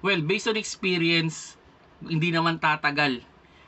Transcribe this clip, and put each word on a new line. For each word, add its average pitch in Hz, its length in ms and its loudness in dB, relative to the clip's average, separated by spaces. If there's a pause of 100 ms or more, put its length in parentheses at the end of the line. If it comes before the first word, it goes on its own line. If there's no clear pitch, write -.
Well, 180 240 0
based 208 240 0
on 214 80 0
experience, 170 960 0 (480)
hindi 165 320 0
naman 165 240 2
tatagal 147 640 0 (460)